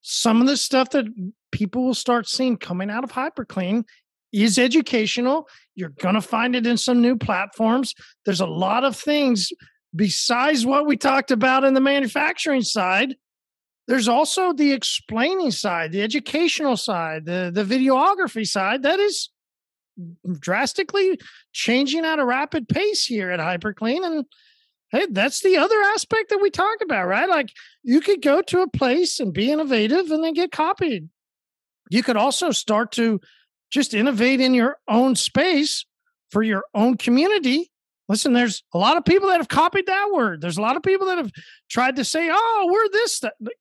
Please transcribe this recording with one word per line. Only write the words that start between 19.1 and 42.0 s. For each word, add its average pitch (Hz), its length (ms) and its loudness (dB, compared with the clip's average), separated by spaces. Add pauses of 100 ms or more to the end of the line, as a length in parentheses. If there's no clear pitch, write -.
drastically 285 800 -2 (320)
changing 277 540 0
at 320 140 -2
a 277 60 2
rapid 262 440 -2
pace 415 360 0
here 196 260 -4
at 180 100 -4
Hyperclean. 214 640 -4
And 320 200 -4 (640)
hey, 330 200 0
that's 214 300 -2
the 370 160 4
other 415 240 4
aspect 427 480 0
that 403 120 0
we 403 80 2
talk 415 320 -2
about, 240 260 -2
right? 220 200 0
Like, 302 240 0 (320)
you 254 160 4
could 370 220 0
go 294 220 4
to 359 180 0
a 359 80 0
place 285 500 0
and 196 140 -4
be 208 180 0
innovative 302 580 0
and 311 140 0
then 320 100 -2
get 330 200 -2
copied. 311 560 -2 (800)
You 226 140 2
could 240 120 0
also 269 360 0
start 220 420 -2
to 226 260 0 (500)
just - 240 -2
innovate 247 460 2
in 254 140 2
your 247 240 2 (100)
own 240 300 2
space 302 680 0 (440)
for 208 120 0
your 214 220 0 (100)
own 226 220 4
community. 302 720 2 (380)
Listen, 214 240 0
there's 240 320 0 (100)
a 170 40 -2
lot 226 180 4
of 349 80 -2
people 381 260 4
that 359 100 4
have 294 80 -4
copied 359 400 2
that 392 240 -2
word. 220 280 0
There's 165 180 -4
a 196 40 -2
lot 240 160 0
of 339 60 -8
people 381 240 2
that 370 100 0
have 269 140 -6 (380)
tried 254 280 0
to 262 80 -2